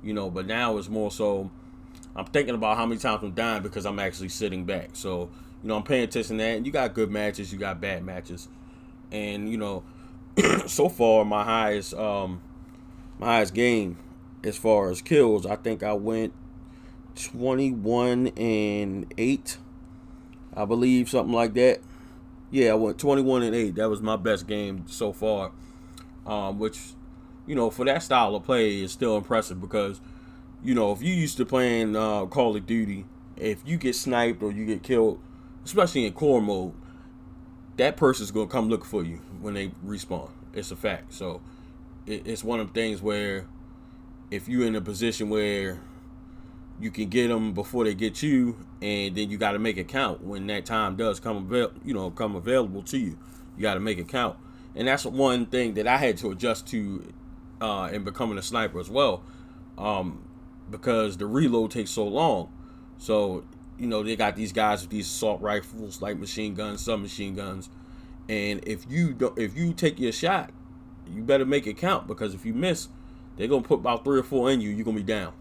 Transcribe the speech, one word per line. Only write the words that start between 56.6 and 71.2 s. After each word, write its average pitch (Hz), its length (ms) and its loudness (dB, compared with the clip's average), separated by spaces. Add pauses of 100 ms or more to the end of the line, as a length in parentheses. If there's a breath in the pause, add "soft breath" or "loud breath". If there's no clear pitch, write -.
to, 101 360 -4 (560)
uh, 101 320 -2
in 104 120 -4
becoming 104 340 -2
a 95 40 -6
sniper 104 380 -2
as 87 100 -8
well, 113 320 2 (560 loud breath)
um, 95 460 -2 (460)
because 107 480 0
the 101 80 -4
reload 117 460 4
takes 107 200 -4
so 107 160 0
long. 110 440 2 (460 loud breath)
So, 101 460 0 (340)
you 120 80 -6
know, 110 160 0
they 110 140 -2
got 104 200 2
these 104 180 -4
guys 107 280 4
with 90 80 -12
these 101 180 -4
assault 104 340 0
rifles, 104 600 -4
light 98 180 -4
machine 104 360 -6
guns, 104 260 -6
submachine 101 540 -4
guns, 95 340 -8 (600 loud breath)
and 104 360 0
if 107 240 -6
you 156 240 2
don't, 123 240 0
if 110 180 -2
you 170 180 0
take 160 260 0
your 120 140 0
shot, 175 380 0 (540)
you 95 160 -10